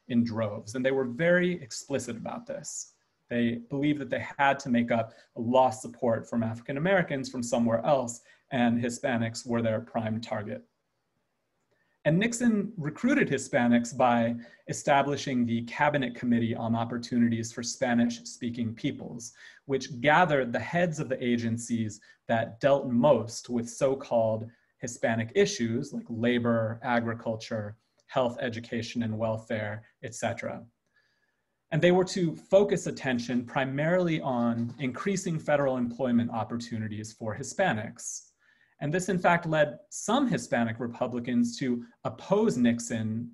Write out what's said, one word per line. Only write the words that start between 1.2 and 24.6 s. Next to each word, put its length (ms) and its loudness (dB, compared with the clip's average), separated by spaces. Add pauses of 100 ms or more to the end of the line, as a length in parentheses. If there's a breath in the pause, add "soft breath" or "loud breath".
explicit 540 -6
about 280 -10
this. 500 -12 (360)
They 300 0 (100)
believed 300 0
that 100 -8
they 140 -2 (120)
had 240 4
to 80 -8
make 220 2
up 240 0 (220 loud breath)
a 40 -8
lost 420 4
support 460 -2
from 140 -2
African 340 -6
Americans 520 0
from 160 -6
somewhere 420 2
else, 340 0 (300 soft breath)
and 320 2
Hispanics 640 -2
were 160 0
their 180 0
prime 400 -4
target. 440 -8 (1400)
And 140 4
Nixon 600 2
recruited 500 2
Hispanics 640 2
by 420 4 (320 loud breath)
establishing 760 2
the 180 0
Cabinet 520 0
Committee 400 2
on 200 -2
Opportunities 760 0
for 100 -8
Spanish-Speaking 1120 -2
Peoples, 580 -6 (340 loud breath)
which 340 -4
gathered 500 4
the 100 -2
heads 400 -2
of 100 -6
the 120 -2
agencies 800 -2 (280 soft breath)
that 320 -2
dealt 280 4
most 600 2
with 180 -2
so-called 800 0 (300 loud breath)